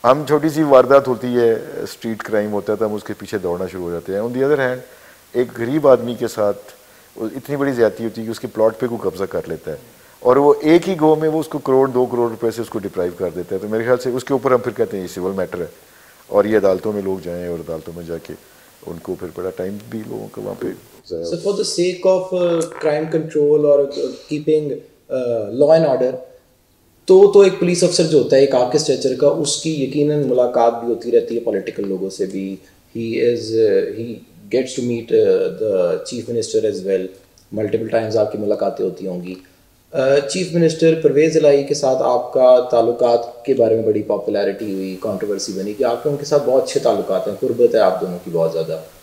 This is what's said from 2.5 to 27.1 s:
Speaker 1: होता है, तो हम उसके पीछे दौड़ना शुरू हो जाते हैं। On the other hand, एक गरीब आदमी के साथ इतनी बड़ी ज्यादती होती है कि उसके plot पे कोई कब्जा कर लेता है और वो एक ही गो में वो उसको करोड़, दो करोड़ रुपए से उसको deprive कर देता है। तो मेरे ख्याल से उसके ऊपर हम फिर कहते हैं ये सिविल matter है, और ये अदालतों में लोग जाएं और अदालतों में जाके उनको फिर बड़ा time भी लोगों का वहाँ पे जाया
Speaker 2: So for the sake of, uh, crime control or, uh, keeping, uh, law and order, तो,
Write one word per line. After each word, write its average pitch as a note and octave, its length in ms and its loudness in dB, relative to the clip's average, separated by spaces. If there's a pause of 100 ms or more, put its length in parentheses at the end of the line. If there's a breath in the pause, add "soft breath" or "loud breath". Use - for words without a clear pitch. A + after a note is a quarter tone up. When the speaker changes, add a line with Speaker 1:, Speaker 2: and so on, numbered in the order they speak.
Speaker 1:
होता G#2 220 -2
है, G2+ 60 -2
तो A2 100 0
हम G#2 60 -4
उसके G#2 180 -8
पीछे G2+ 260 -8
दौड़ना F2+ 280 -4
शुरू F2+ 180 -8
हो E2+ 60 -6
जाते E2+ 220 -6
हैं। G2+ 80 -2
On A#2 80 -4
the B2 120 -6
other C#3+ 160 2
hand, B2+ 220 -2 (580 loud breath)
एक B2 160 0
गरीब C#3 340 -2
आदमी A#2+ 300 0
के A2+ 120 -6
साथ G#2 260 -2 (680 soft breath)
इतनी C3 340 -8
बड़ी C#3 160 -2
ज्यादती A2+ 320 0
होती A2+ 160 -8
है A2 60 -8
कि A2+ 40 -8
उसके A2+ 160 -10
plot A2 320 0
पे B2 80 -4
कोई A#2 180 -6
कब्जा F#2 220 -4
कर E2 200 -8
लेता D#2+ 240 -10
है D2 80 -10 (440 soft breath)
और B2+ 160 4
वो C#3+ 160 6
एक D#3+ 300 4
ही F#3+ 100 -4
गो D#3 220 4
में D#3 120 -2
वो D#3 120 0
उसको D3+ 180 -8
करोड़, C3 320 2
दो B2+ 160 2
करोड़ A#2+ 240 -2
रुपए A2+ 200 -4
से A2+ 120 -8
उसको G#2+ 160 -8
deprive F2+ 400 -4
कर F2+ 120 -4
देता F2 240 -8
है। F#2+ 60 -4
तो G#2 80 -10
मेरे A2+ 160 -2
ख्याल B2 120 2
से B2+ 140 -4
उसके B2+ 240 -4
ऊपर B2+ 180 0
हम B2 60 4
फिर A2+ 140 -4
कहते G#2 240 -4
हैं F#2 80 -6
ये E2+ 40 -10
सिविल F#2 240 -6
matter F2+ 300 -6
है, D#2 80 -8 (600 soft breath)
और G#2 160 2
ये A2 100 0
अदालतों G2 360 0
में G#2 100 -4
लोग F#2+ 180 -4
जाएं F2 280 -8
और E2+ 120 -6
अदालतों E2 320 -10
में E2+ 140 -14
जाके E2 280 -10 (520 soft breath)
उनको F2 280 -10
फिर E2+ 140 -12
बड़ा F2+ 220 -8
time G2 280 -8 (120)
भी A2+ 80 -8
लोगों G#2+ 300 -12
का G#2 140 -14
वहाँ G2+ 120 -8
पे - 420 -12 (160)
जाया E2 120 -8
Speaker 2:
So E3+ 120 -6
for F#3+ 180 -4
the F#3+ 120 -4
sake F3 400 -2
of, F#3 160 2 (120)
uh, E3+ 320 0 (140)
crime D#3 300 0
control D3+ 560 2
or, C#3+ 140 6
uh, C3+ 320 -2 (200)
keeping, D3+ 320 0 (480)
uh, A#2 360 -2 (120)
law D3 180 6
and D#3 180 2
order, B2+ 180 0 (960)
तो, F#3+ 180 10